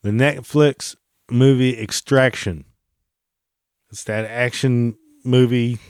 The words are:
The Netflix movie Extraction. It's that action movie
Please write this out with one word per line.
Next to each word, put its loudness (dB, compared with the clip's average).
The -4
Netflix 0
movie 2
Extraction. -2
It's -18
that -6
action -2
movie 2